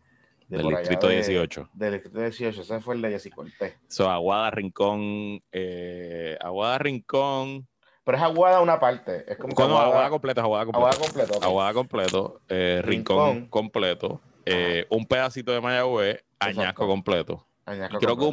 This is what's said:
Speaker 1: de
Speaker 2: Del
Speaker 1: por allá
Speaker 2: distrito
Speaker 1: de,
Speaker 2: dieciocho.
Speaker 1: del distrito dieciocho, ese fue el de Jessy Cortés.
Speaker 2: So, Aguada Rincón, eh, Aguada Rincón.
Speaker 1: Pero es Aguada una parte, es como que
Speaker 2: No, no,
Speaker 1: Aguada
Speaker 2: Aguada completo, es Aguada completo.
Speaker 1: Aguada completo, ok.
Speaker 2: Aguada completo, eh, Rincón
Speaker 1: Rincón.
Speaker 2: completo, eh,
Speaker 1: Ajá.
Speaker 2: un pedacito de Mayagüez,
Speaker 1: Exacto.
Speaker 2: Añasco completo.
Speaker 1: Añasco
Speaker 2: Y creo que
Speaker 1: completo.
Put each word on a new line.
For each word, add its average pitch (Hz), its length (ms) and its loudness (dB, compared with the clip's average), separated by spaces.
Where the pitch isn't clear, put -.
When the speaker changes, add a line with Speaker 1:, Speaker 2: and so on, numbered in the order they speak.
Speaker 1:
de 87 100 -8
Speaker 2:
Del 78 40 0
Speaker 1:
por 80 120 0
allá 87 60 -2
Speaker 2:
distrito 90 280 0
Speaker 1:
de, 92 60 4
Speaker 2:
dieciocho. 90 580 -2
Speaker 1:
del 104 220 -4
distrito 101 260 -8
dieciocho, 113 400 -6
ese 107 200 -6
fue 120 160 -6
el 117 60 -4
de 110 100 -2
Jessy 98 180 -8
Cortés. - 460 -10
Speaker 2:
So, 95 220 0
Aguada 98 400 0
Rincón, 104 920 -2
eh, 87 880 -8
Aguada 101 380 -2
Rincón. 135 880 -4
Speaker 1:
Pero 127 140 2
es 156 60 0
Aguada 180 360 6
una 170 180 6
parte, 120 480 0
es 101 120 -8
como 131 160 -8
que - 80 4
Speaker 2:
No, 135 60 6
no, 151 100 4
Speaker 1:
Aguada 143 120 6
Speaker 2:
Aguada 131 200 4
completo, 135 300 0
es 117 40 2
Aguada 107 220 0
completo. 120 200 4
Speaker 1:
Aguada 135 140 4
completo, 127 380 0
ok. 90 60 -2
Speaker 2:
Aguada 95 280 2
completo, 104 760 -2
eh, 90 360 2
Rincón 113 500 2
Speaker 1:
Rincón. 120 140 -8
Speaker 2:
completo, 104 720 -2
eh, 87 420 0
Speaker 1:
Ajá. 110 100 0
Speaker 2:
un 113 100 -2
pedacito 127 460 -2
de 120 100 -2
Mayagüez, 123 540 0
Speaker 1:
Exacto. 98 200 -2
Speaker 2:
Añasco 92 260 -2
completo. 92 600 -2
Speaker 1:
Añasco 101 320 -8
Speaker 2:
Y - 40 -6
creo 117 160 2
que 123 40 -6
Speaker 1:
completo. 147 120 2